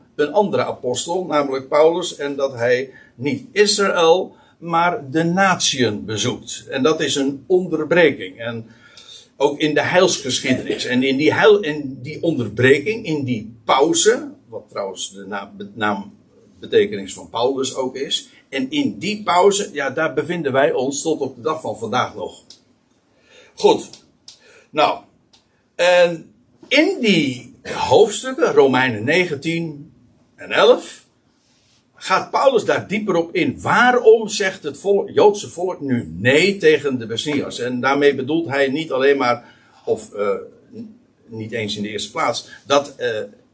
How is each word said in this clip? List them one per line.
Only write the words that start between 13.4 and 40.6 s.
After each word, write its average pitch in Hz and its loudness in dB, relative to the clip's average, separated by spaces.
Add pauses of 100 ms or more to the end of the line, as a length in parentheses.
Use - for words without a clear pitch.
pauze, 185 2 (180)
wat 110 -14
trouwens 98 -10
de 98 -16
na-, 101 -10
be-, 98 -14
naambetekenis 101 -4
van 87 -16
Paulus 131 -2
ook 127 -6
is, - -6 (200)
en 131 -6
in 139 -2
die 208 -6
pauze, 185 2
ja, 139 -4
daar 156 -4
bevinden 151 -4
wij 139 2
ons 139 -2
tot 151 -2
op 131 -8
de 120 -20
dag 156 -4
van - -8
vandaag 110 -4
nog. - -14 (1120)
Goed. - 0 (800)
Nou, - 0 (760)
en 175 2 (360)
in 330 2
die 160 0
hoofdstukken, 233 0
Romeinen 127 2
negen, 160 0
tien 165 -6 (420)
en - -18
elf, 185 2 (880)
gaat - -2
Paulus 262 4
daar 135 0
dieper 208 -2
op 165 0
in. 147 -2
Waarom 226 6
zegt 190 -4
het 147 -8
volk, 202 0
Joodse 135 4
volk 175 -8
nu 117 -4
nee 151 4
tegen 147 2
de 113 -8
Messias? 117 -6
En 123 -6
daarmee 139 4
bedoelt 143 -4
hij 135 0
niet 151 -4
alleen 135 4
maar, 123 -2 (300)
of, - -6
eh, 101 -2 (400)